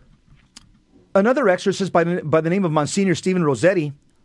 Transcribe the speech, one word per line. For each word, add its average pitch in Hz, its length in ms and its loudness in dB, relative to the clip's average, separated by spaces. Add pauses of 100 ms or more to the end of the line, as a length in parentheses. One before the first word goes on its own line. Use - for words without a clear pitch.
(240)
<clears throat> - 880 -16
another 240 340 2
exorcist 180 440 0
by 170 120 2
the, 175 180 -4
by 156 180 0
the 160 100 -2
name 196 140 0
of 165 60 0
Monsignor 156 460 0
Stephen 185 280 -2
Rossetti, 147 480 0 (320)